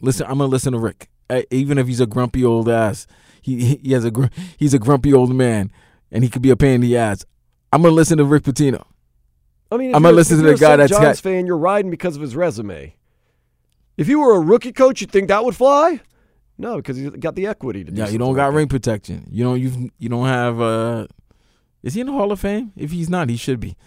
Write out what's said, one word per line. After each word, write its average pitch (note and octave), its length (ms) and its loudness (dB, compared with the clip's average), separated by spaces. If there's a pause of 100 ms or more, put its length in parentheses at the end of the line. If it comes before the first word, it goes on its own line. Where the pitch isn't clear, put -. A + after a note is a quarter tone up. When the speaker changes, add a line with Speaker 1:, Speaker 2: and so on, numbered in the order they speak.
Speaker 1:
Listen, B2 260 -2
I'm C3+ 120 -4
gonna C#3 100 0
listen C3 240 -2
to A#2 60 -4
Rick. - 300 -8 (200)
I, B2+ 220 -2
even C#3 260 0
if B2+ 100 0
he's B2 120 -6
a B2 80 2
grumpy B2+ 360 -4
old A2+ 240 2
ass, A2+ 380 -2 (360)
he, B2 220 -6
he, B2+ 200 0
he C3 100 -2
has A#2+ 120 0
a A#2 60 -2
gr-, B2+ 140 -2 (320)
he's D3 160 0
a C#3 60 4
grumpy C#3 340 2
old B2+ 220 4
man, A2+ 360 0 (400)
and A#2 120 -2
he A#2+ 60 0
could B2 120 -8
be C3+ 80 2
a - 60 6
pain C3 200 2
in B2 60 2
the A#2+ 160 0
ass. G#2 280 -4 (460)
I'm D3+ 120 2
gonna E3 100 8
listen D#3+ 240 4
to D3 80 4
Rick C#3+ 180 2
Pitino. C3+ 400 0 (880)
Speaker 2:
I A3+ 60 -2
mean, B3+ 140 -4
if - 40 0
Speaker 1:
I'm C#3+ 60 4
gonna E3+ 120 8
Speaker 2:
you're, - 20 8
Speaker 1:
listen E3 220 0
Speaker 2:
if D#3 40 2
Speaker 1:
to D#3 60 4
Speaker 2:
you're C#3+ 100 6
Speaker 1:
the - 40 -2
guy D#3 120 6
Speaker 2:
a D3 40 4
St. - 20 4
Speaker 1:
that's C#3+ 120 6
Speaker 2:
John's G#3 120 4
Speaker 1:
got D3 140 2 (120)
Speaker 2:
fan, F#3 160 -2
you're F3+ 120 -4
riding F#3 340 -2
because E3+ 240 -8
of C#3+ 80 -12
his B2 120 -10
resume. G2+ 600 -6 (1040)
If D3+ 100 -2
you D4 120 2
were B3 160 6
a F3+ 40 4
rookie A#3 340 2
coach, C4 280 2
you F3+ 60 -10
think G3 200 0
that G#3 180 0
would A#3 100 -4
fly? C#4+ 460 2 (560)
No, - 200 -10
because C3 200 -10
he's C#3 140 -10
got - 240 -8
the F#3+ 120 -6
equity A2 360 -8
to D#2 80 -16
do G2 60 -8
Speaker 1:
Yeah, A2 80 -4
you - 20 -6
Speaker 2:
something A2 120 -4
Speaker 1:
don't B2 100 -2
Speaker 2:
like C3 80 0
Speaker 1:
got C#3 140 2
Speaker 2:
that. D3+ 40 0
Speaker 1:
ring D3+ 120 2
protection. G#2+ 640 -6
You A2+ 140 -4
don't, B2+ 180 -2
you've, B2+ 160 -4 (220)
you A2+ 100 -10
don't A#2+ 160 -4
have, A#2+ 340 -2
uh, A2+ 480 -4 (760)
is B2+ 100 -8
he A3+ 80 -6
in C4 60 -6
the C#4+ 60 -8
Hall C4+ 180 -2
of G3 80 -6
Fame? G#3 360 -6
If D3 160 -10
he's E3+ 180 -6
not, F3 200 -2
he A#2+ 80 -4
should B2 220 -6
be. F#2+ 160 -12 (120)